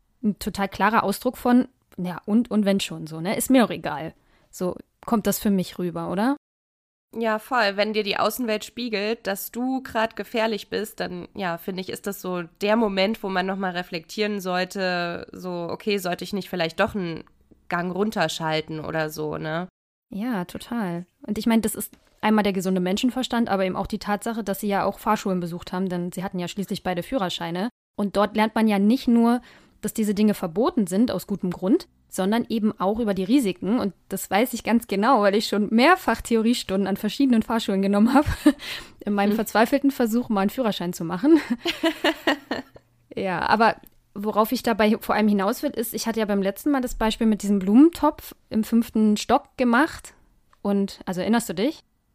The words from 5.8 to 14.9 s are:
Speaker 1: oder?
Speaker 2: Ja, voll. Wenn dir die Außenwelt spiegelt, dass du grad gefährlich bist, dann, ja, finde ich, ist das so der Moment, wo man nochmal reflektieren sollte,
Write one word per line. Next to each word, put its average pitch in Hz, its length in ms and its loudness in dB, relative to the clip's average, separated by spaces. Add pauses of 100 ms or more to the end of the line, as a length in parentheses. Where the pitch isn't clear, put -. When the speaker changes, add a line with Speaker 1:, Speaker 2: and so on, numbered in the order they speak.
Speaker 1:
oder? 220 280 0 (760)
Speaker 2:
Ja, 220 260 -2
voll. 214 360 0
Wenn 208 160 0
dir 214 120 -2
die 196 140 -2
Außenwelt 214 460 -2
spiegelt, 220 640 -6
dass 196 240 -6
du 262 320 -4
grad 226 320 -4
gefährlich 214 540 -4
bist, 196 320 -6
dann, 180 340 -8
ja, 175 220 -4
finde 185 240 -8
ich, 185 80 -10
ist - 180 -8
das 202 140 -8
so 180 220 -6 (180)
der 208 160 2
Moment, 208 440 0
wo 208 60 -6
man 185 200 -2
nochmal 190 240 -4
reflektieren 180 680 -4
sollte, 180 960 -4